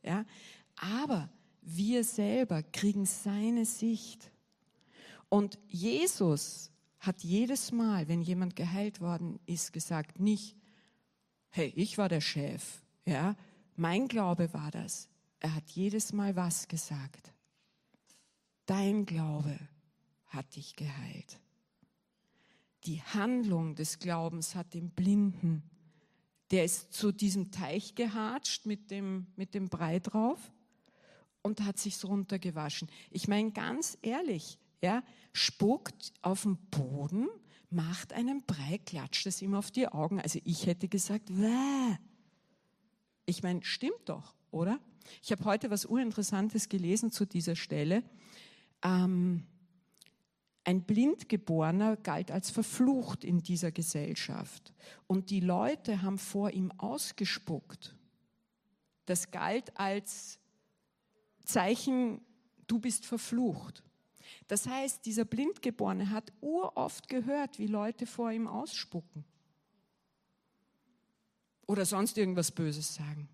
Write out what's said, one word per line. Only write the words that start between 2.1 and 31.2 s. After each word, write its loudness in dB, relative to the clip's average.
kriegen 2
seine 0
Sicht. -2
Und 4
Jesus 0
hat -2
jedes 0
Mal, 2
wenn 2
jemand 0
geheilt -2
worden -4
ist, -4
gesagt, -4
nicht, 2
"Hey, -2
ich 0
war 2
der 2
Chef, -4
ja, 2
mein 2
Glaube 2
war -4
das." -8
Er -2
hat -6
jedes -2
Mal 0
was 0
gesagt? -8
"Dein 4
Glaube 0
hat -8
dich -14
geheilt." -10
Die -4
Handlung 0
des -4
Glaubens -4
hat -8
den -6
Blinden, 4
der 6
ist -2
zu 2
diesem 2
Teich -4
gehatscht -2
mit -6
dem, -4
mit -8
dem -2
Brei 0
drauf 0